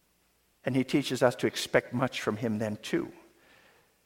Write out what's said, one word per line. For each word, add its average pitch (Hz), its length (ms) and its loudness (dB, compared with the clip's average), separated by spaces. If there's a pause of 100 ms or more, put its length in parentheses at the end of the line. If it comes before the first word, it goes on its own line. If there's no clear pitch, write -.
(640)
And 127 100 -2
he 131 100 4
teaches 139 380 0
us 123 140 6
to - 100 0
expect - 460 0
much 127 280 -2
from 107 160 0
him 107 220 -2
then, 107 240 -2
too. - 300 -4 (920)